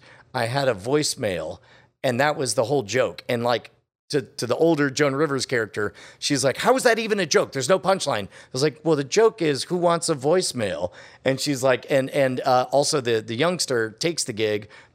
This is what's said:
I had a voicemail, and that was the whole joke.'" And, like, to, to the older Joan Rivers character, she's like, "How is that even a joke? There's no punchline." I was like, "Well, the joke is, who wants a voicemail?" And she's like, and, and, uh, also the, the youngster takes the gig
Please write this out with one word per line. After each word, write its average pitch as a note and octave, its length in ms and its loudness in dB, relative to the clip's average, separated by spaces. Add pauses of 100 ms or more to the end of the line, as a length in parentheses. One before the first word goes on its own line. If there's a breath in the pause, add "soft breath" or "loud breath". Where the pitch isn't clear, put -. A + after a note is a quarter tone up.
(340 loud breath)
I A#2+ 140 -2
had C3+ 200 -2
a B2 60 2
voicemail, G2 840 -2 (440 soft breath)
and B2 160 0
that D3 160 2
was C3+ 200 -4
the B2 100 2
whole C3 180 0
joke.'" G#2 460 -2
And, A#2+ 140 -2
like, A#2+ 280 -2 (380)
to, C#3+ 120 0
to A#2 260 -8
the A#2+ 80 0
older D3+ 340 2
Joan C3+ 260 0
Rivers C#3 300 -2
character, A2+ 480 -4 (240 loud breath)
she's C#3 240 -2
like, C3 180 2
"How A#3+ 180 4
is B3 60 -2
that A3+ 140 4
even A3 220 -2
a F3+ 60 0
joke? D#3+ 260 0
There's C3 160 -4
no F#3 100 4
punchline." C#3+ 500 0
I - 20 -20 (240 loud breath)
was C3 100 0
like, D3+ 180 0
"Well, D#3+ 140 2
the C#3 80 0
joke A3 380 2
is, D3 240 0
who F3 100 -4
wants E3+ 320 2
a E3 80 0
voicemail?" A#2+ 800 -2 (320 loud breath)
And C3 160 2
she's C#3 200 -2
like, B2+ 280 2
and, C3+ 220 2
and, C3 280 0
uh, B2+ 320 2
also C#3+ 300 2
the, A2+ 180 0
the A2+ 160 -6
youngster C3 560 0
takes E3 320 -4
the - 80 -6
gig G#2+ 380 -2 (260 loud breath)